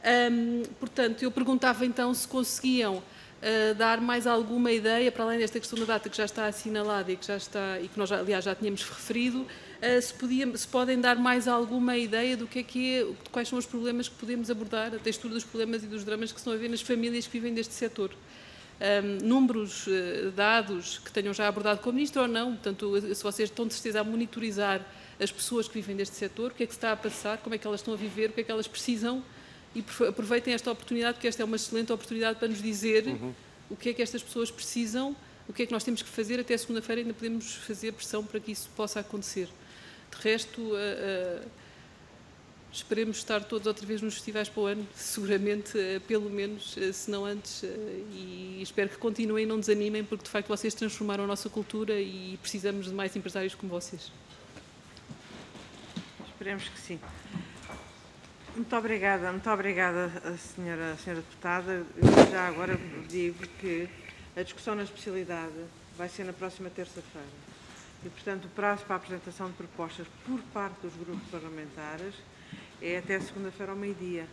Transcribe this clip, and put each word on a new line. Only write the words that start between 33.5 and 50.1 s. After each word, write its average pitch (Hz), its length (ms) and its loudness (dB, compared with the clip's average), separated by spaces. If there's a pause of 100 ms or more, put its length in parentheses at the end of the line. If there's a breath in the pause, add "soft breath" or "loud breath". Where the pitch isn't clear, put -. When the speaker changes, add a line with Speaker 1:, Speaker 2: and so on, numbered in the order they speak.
Speaker 1:
o 208 60 -6
que - 140 -2
é 233 40 -2
que 240 80 0
estas 226 200 -2
pessoas 233 280 -2
precisam, 247 640 -2 (320 loud breath)
o 202 60 -10
que 247 80 0
é 226 40 2
que 233 60 -4
nós 220 100 0
temos 240 200 -2
que - 80 -10
fazer. 233 280 0
Até 240 180 0
segunda-feira 226 440 -2
ainda 226 140 -2
podemos 226 400 -4
fazer 220 380 -6
pressão 214 320 -4
para 214 160 -6
que 214 120 -8
isso - 240 -6
possa 214 240 -2
acontecer. 196 480 -4 (680 loud breath)
De - 80 -12
resto, 220 540 0
eh, 196 640 -2
eh, 233 60 -12 (1200 loud breath)
esperemos 220 460 -2
estar 214 260 0
todos 208 220 -2
outra 208 200 0
vez 214 160 -2
nos 214 120 -2
festivais 208 340 -2
para 214 140 -2
o 196 40 4
ano, 208 280 -2
seguramente, 208 840 0
eh, 190 280 0
pelo 214 240 2
menos, 202 480 -4
eh, 190 140 0
se - 180 -6
não 202 160 0
antes, 208 380 -6
eh, 185 40 -4 (440)
e 185 500 -10
espero 196 260 2
que - 100 -8
continuem 220 460 2
e - 20 2
não 220 140 2
desanimem, 208 440 4
porque 214 200 -4